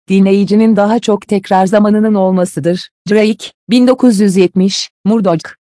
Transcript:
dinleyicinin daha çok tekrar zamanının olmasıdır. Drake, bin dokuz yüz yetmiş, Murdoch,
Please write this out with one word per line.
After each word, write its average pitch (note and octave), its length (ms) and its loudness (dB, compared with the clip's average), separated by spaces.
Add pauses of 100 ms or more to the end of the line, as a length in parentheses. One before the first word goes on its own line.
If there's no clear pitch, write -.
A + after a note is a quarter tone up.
dinleyicinin G3 680 2
daha G#3 220 0
çok G3+ 300 -4
tekrar F#3+ 380 0
zamanının G#3+ 480 0
olmasıdır. F#3 760 -2 (220)
Drake, G#3+ 360 0 (240)
bin B3 160 2
dokuz B3 340 2
yüz G3 160 0
yetmiş, F#3+ 540 -2 (140)
Murdoch, F#3+ 400 0 (180)